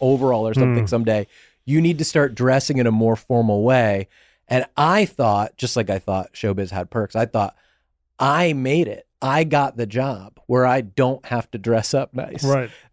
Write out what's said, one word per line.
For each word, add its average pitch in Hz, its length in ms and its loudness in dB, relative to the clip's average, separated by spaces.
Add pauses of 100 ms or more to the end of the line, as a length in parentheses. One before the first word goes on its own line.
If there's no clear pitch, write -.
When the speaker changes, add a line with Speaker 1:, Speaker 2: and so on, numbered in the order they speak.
Speaker 1:
overall 127 460 2
or 110 80 -2
something 123 300 2
Speaker 2:
Hmm. 98 40 -2
Speaker 1:
someday, 110 380 0 (380)
you 147 160 2
need 165 180 2
to 156 60 -2
start 143 300 0
dressing 131 440 0
in 123 80 2
a 113 60 2
more 113 240 2
formal 110 460 0
way." 110 460 2 (380)
And 127 200 -2 (100)
I 180 300 2
thought, 107 500 0
just - 200 -4
like 110 140 -2
I 98 80 -2
thought 95 360 -6
Showbiz 98 360 -4
had 92 200 -8
perks, 110 260 -4
I 117 100 0
thought, 104 300 -2 (640)
"I 151 340 2
made 139 360 0
it. - 180 -12 (160)
I 139 220 0
got 143 340 0
the 117 80 -2
job 110 600 -6
where 127 200 2
I 127 160 2
don't 127 440 -2
have 120 260 -6
to 117 60 -8
dress 113 360 0
up 135 200 -2
nice." - 300 -8
Speaker 2:
Right. 135 260 -2 (220)